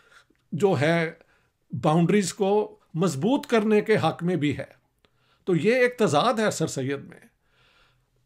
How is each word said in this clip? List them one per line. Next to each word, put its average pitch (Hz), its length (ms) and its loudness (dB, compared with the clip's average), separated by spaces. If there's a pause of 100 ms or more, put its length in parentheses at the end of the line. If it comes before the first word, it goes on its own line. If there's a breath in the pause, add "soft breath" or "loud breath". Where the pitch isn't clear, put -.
(540 soft breath)
जो 190 200 2
है, 160 460 0 (560)
बाउंड्रीज 170 560 2
को 208 500 -2 (140)
मजबूत 185 500 -2
करने 214 360 2
के 214 140 0
हक 156 280 -2
में 170 160 -2
भी 147 120 -2
है। - 180 -8 (800)
तो 180 80 2
ये 233 300 2
एक 247 160 -2
तजाद 202 380 2
है 208 120 0
सर 156 160 -4
सैयद 135 320 -6
में। - 320 -20 (960)